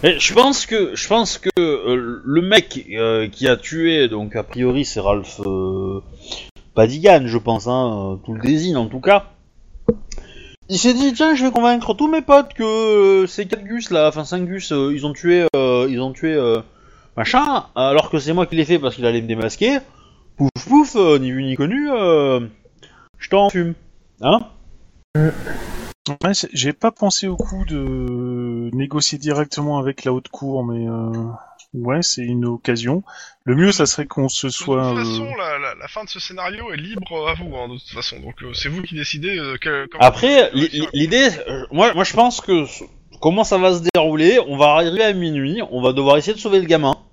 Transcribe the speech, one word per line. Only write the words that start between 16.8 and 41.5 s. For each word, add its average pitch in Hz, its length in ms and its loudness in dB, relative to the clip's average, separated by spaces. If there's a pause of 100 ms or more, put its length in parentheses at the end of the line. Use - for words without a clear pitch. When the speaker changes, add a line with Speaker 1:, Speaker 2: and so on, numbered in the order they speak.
Speaker 1:
machin, 254 500 0 (100)
alors 139 340 2
que 165 80 -2
c'est 143 140 -4
moi 175 140 0
qui 165 100 -6
l'ai 160 80 2
fait 160 160 2
parce 127 160 -4
qu'il 120 100 -2
allait 117 160 0
me 117 60 -10
démasquer. 113 500 -2 (580)
Pouf 135 140 0 (180)
pouf, 277 280 4
euh, 165 240 6
ni 127 100 -4
vu 131 140 -4
ni 131 100 -2
connu, 220 360 -2
euh, 156 500 2 (800)
je - 120 -16
t'en 202 180 4
fume, 170 260 -2 (460)
hein ? 160 200 4 (1800)
Speaker 2:
Ouais, 196 120 0
c'est, - 180 -4
j'ai 131 200 -2
pas 226 200 0
pensé 196 340 -2
au 180 100 -4
coup 190 280 -4
de 123 1080 -4
négocier 139 440 -2
directement 147 600 -2
avec 135 260 -6
la 131 80 0
haute 127 160 -4
cour, 135 360 -6
mais, 117 240 -4
euh... 113 220 -4 (640)
ouais, 123 280 -2
c'est 131 200 -4
une 120 220 -2
occasion. 120 580 -2 (420)
Le 127 120 2
mieux, 190 160 4
ça 156 140 2
serait 143 200 -4
qu'on 135 220 -2
se - 180 -6
Speaker 3:
De 127 60 -4
Speaker 2:
soit, 131 380 -2
Speaker 3:
toute 120 80 -2
façon, 113 260 -4
Speaker 2:
euh, 110 140 -10
Speaker 3:
la, 156 200 -6
la, 135 160 -6
la - 140 -18
fin 214 160 -12
de 190 40 -18
ce 180 120 -12
scénario 185 520 -10
est 156 40 -10
libre 170 520 -8
à 165 60 -2
vous, 160 220 -10
hein, 123 120 -8
de 123 100 -12
toute - 120 -20
façon. 127 300 -12
Donc, 135 220 -16
euh, 123 120 -16
c'est - 140 -6
vous 175 140 -6
qui 170 120 -12
décidez, 156 440 -6
euh, 135 180 -8
que, 139 340 -4
comment 139 140 2
Speaker 1:
Après, 247 460 4
Speaker 3:
vous 131 80 -4
Speaker 1:
l'i-, 156 100 0
l'i-, 151 240 -6
l'idée, 180 360 2 (200)
euh, 131 240 -10